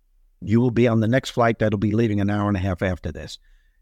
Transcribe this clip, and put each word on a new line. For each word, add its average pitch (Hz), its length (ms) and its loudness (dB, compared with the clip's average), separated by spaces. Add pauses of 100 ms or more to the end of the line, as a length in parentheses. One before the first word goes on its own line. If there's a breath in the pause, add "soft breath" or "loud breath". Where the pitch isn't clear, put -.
(400)
you 110 200 2
will 127 120 2
be 120 160 4
on 113 120 2
the 107 80 0
next 131 220 0
flight 117 280 0
that'll 107 200 0
be 101 140 0
leaving 104 280 0
an 101 100 0
hour 104 180 0
and 101 80 0
a 90 40 -2
half 92 220 -4
after 90 300 -4
this. 76 260 -14 (440)